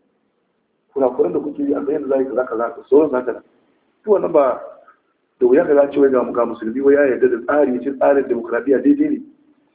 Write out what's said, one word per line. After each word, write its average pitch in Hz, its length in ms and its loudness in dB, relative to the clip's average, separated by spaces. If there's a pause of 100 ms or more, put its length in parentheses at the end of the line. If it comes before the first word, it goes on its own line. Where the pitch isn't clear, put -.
(960)
Kurakuran 123 380 0
da 151 60 -2
kuke 143 240 -8
yi 143 120 -2
a 143 80 -6
tsayin 143 200 -4
da 131 60 -10
za 135 80 0
yi 131 100 0
kaza 127 180 -2
kaza, 117 320 -6
da - 140 -20
sauran 147 200 4
za 127 120 -2
ka 127 100 -6
da. 104 100 -10 (600)
Duk 214 120 2
wannan 170 180 -2
ba 135 280 2 (800)
da 127 80 2
wuya 143 200 4
ka 151 80 2
za 143 180 4
ce 139 80 -6
wai 135 100 4
ga, 123 140 0
ga 117 200 -2
musulmi 113 360 -8
wai 139 140 4
ya 143 120 4
yarda 123 220 2
da 120 160 -2
tsari, 139 380 0
cin 139 160 -6
tsarin 139 280 2
demokradiyya 120 560 -2
daidai 143 280 2
ne. - 120 -6 (520)